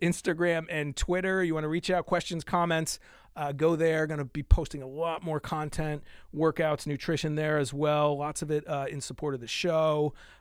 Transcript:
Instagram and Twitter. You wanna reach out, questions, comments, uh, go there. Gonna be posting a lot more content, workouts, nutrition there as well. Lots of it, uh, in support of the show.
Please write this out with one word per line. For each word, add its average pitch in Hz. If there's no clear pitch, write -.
Instagram 170
and 147
Twitter. 185
You 160
wanna 156
reach 165
out, 180
questions, 170
comments, 170
uh, 143
go 160
there. 160
Gonna 151
be 139
posting 143
a 131
lot 160
more 156
content, 151
workouts, 156
nutrition 151
there 151
as 139
well. 147
Lots 143
of 151
it, 151
uh, 139
in 139
support 135
of 123
the 117
show. 156